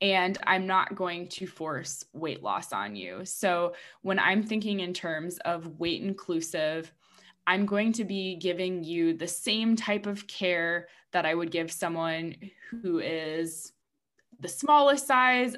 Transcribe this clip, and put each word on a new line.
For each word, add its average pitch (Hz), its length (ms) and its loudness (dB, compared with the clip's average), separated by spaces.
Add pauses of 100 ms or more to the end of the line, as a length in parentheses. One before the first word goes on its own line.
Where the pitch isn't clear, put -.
and 190 440 4
I'm 190 220 4
not 190 260 2
going 175 360 -4
to 190 180 -8
force 156 640 -6
weight 156 320 -6
loss 101 300 -2
on 104 240 -4
you. 92 260 -10
So 175 520 0 (260)
when 190 180 0
I'm 190 240 4
thinking 214 380 -2
in 180 120 -4
terms 170 460 -6
of 165 400 -4
weight 170 240 -2
inclusive, 165 880 -4 (560)
I'm 190 180 4
going 208 280 2
to 226 100 -2
be 190 320 -2
giving 180 480 -2
you 165 300 2
the 165 140 -4
same 226 500 2
type 208 280 -2
of 202 220 -6
care 170 640 0 (240)
that 170 120 2
I 156 80 2
would 170 160 0
give 165 220 -2
someone 165 640 -2 (340)
who 190 300 -2
is 160 720 -4 (680)
the 151 80 -8
smallest 285 600 6
size, 254 500 4